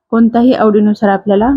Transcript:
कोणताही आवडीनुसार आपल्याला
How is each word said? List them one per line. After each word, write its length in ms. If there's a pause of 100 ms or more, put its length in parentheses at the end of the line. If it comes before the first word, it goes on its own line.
(120)
कोणताही 420
आवडीनुसार 560
आपल्याला 480